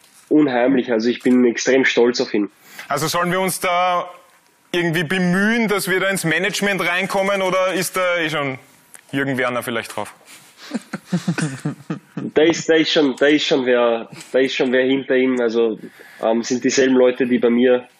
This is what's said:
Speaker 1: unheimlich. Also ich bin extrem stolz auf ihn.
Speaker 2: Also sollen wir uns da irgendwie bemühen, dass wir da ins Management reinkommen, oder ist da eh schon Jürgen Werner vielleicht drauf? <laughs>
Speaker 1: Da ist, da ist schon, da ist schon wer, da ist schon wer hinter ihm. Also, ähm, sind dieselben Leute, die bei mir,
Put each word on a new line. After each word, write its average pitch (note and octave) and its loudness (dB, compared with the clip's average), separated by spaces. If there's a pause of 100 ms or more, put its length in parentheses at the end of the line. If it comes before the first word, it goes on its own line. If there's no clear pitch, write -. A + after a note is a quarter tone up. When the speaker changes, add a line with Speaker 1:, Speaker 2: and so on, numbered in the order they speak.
(280)
Speaker 1:
unheimlich. B2+ 2
Also A2+ 0
ich A#2 -4
bin B2 4
extrem B2+ 2
stolz B2 2
auf B2 -4
ihn. G#2 -2 (400)
Speaker 2:
Also D3 -2
sollen F3 -2
wir F#3 0
uns F#3+ -2
da F3+ 0 (640)
irgendwie E3+ 0
bemühen, F#3+ 0
dass F#3+ -2
wir F#3 0
da F#3+ 0
ins F#3 -2
Management F#3+ -2
reinkommen, F#3+ -2
oder F#3 0
ist F3 -4
da F3+ 0
eh D#3+ -2
schon C#3 -4 (560)
Jürgen C#3 -2
Werner B2 -2
vielleicht A2+ -6
drauf? G#2 -8 (560)
<laughs> - -6 (600)
Speaker 1:
Da D3 4
ist, D#3+ 0
da E3 4
ist D#3 0
schon, C#3+ 2
da C#3 2
ist D3 2
schon C3+ 0
wer, A#2+ 2 (220)
da C3 2
ist C3 0
schon C3 0
wer C3 2
hinter C3+ 0
ihm. B2+ 2
Also, A#2 0 (420)
ähm, A2+ 0
sind B2 -4
dieselben C3 2
Leute, B2+ 4
die A#2+ 0
bei A#2+ 2
mir, B2 2 (120)